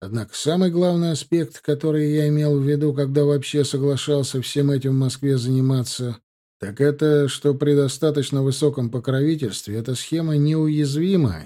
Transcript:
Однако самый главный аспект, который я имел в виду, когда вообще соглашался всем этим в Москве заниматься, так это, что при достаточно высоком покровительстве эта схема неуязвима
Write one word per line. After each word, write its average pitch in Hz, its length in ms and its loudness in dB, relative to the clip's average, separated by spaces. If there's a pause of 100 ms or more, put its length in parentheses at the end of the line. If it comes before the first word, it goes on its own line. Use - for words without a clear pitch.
Однако 104 300 -8
самый 180 340 2
главный 170 420 0
аспект, 160 500 -4
который 151 520 0
я 151 140 2
имел 147 320 2
в 135 40 0
виду, 147 300 0
когда 143 300 0
вообще 143 400 0
соглашался 139 760 0
всем 143 300 0
этим 135 220 0
в 135 80 2
Москве 131 380 0
заниматься, 127 800 0 (400)
так 98 200 -10
это, 147 480 2
что 139 280 0
при 147 180 2
достаточно 139 680 0
высоком 135 480 0
покровительстве 131 840 -2
эта 123 180 -4
схема 160 420 -2
неуязвима 151 1080 0